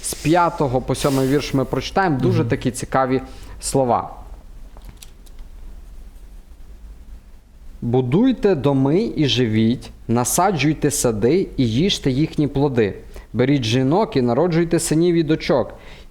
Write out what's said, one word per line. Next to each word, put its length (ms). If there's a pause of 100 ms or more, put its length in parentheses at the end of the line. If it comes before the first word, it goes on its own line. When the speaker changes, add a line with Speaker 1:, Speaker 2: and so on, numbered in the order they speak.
Speaker 1:
з 120
п'ятого 680
по 140
сьомий 320
вірш 260
ми 120
прочитаємо, 540
дуже 200
Speaker 2:
Мгм. 100
Speaker 1:
такі 220
цікаві 500 (400)
слова. 480 (3750)
"Будуйте 760
доми 600
і 120
живіть, 600 (180)
насаджуйте 840
сади 560 (100)
і 120
їжте 420
їхні 360
плоди. 460 (400)
Беріть 300
жінок 520
і 60
народжуйте 580
синів 360
і 80
дочок, 500 (380)